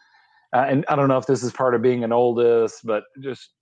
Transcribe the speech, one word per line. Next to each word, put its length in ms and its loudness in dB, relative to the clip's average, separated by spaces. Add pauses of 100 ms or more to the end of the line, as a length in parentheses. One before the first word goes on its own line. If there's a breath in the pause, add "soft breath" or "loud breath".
(540 soft breath)
uh, 140 2
and 200 0
I 80 0
don't 120 2
know 100 2
if 80 -8
this 160 0
is 100 -6
part 220 0
of 80 0
being 220 2
an 80 -2
oldest, 760 2
but 180 -4 (160)
just, 420 -14